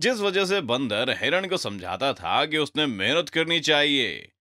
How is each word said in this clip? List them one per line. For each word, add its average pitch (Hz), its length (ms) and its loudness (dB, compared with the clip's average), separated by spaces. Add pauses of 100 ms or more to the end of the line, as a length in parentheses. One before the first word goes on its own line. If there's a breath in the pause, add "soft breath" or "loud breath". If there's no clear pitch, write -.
जिस 240 120 2
वजह 202 320 0
से 196 160 0
बंदर 123 480 0
हिरण 143 380 0
को 233 100 -2
समझाता 98 560 -4
था 104 320 0
कि 156 120 -4
उसने 151 280 -2
मेहनत 131 440 0
करनी 160 300 0
चाहिए 139 800 2